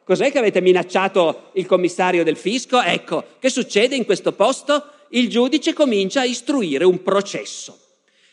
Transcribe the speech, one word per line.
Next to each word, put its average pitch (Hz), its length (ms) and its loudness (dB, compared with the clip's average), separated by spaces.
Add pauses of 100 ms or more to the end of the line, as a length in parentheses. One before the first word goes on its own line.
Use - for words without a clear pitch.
Cos'è 214 300 0
che 285 60 0
avete 208 240 0
minacciato 185 920 0
il 185 140 -4
commissario 180 580 0
del 156 140 0
fisco? 247 420 -2
Ecco, 175 420 -2 (160)
che 254 120 0
succede 247 460 0
in 240 100 -2
questo 175 260 0
posto?" 277 500 0 (280)
Il 240 180 0
giudice 254 460 0
comincia 226 480 0
a - 20 0
istruire 226 600 -2
un 180 180 4
processo. 190 800 -6 (520)